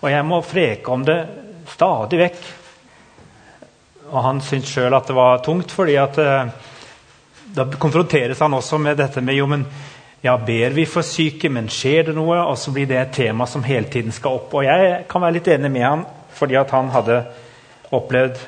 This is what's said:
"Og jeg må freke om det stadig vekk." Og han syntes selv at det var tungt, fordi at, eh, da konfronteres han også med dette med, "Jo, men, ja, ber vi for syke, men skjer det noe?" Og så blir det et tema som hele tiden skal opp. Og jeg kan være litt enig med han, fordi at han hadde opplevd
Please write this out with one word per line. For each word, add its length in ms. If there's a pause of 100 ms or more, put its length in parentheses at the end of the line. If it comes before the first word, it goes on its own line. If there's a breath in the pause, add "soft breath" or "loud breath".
"Og 80
jeg 140
må 180
freke 460
om 160
det 240 (400)
stadig 500
vekk." 380 (1600 loud breath)
Og 100
han 180
syntes 280
selv 260
at 120
det 80
var 240
tungt, 320
fordi 240
at, 240
eh, 300 (1040 loud breath)
da 100
konfronteres 760
han 140
også 280
med 160
dette 240
med, 140
"Jo, 120
men, 200 (560 loud breath)
ja, 140
ber 340
vi 140
for 180
syke, 480
men 180
skjer 380
det 80
noe?" 220 (120)
Og 100
så 140
blir 140
det 100
et 160
tema 340
som 160
hele 240
tiden 260
skal 200
opp. 220
Og 100
jeg 440
kan 140
være 120
litt 140
enig 220
med 120
han, 240 (280)
fordi 200
at 160
han 180
hadde 380 (680 loud breath)
opplevd 560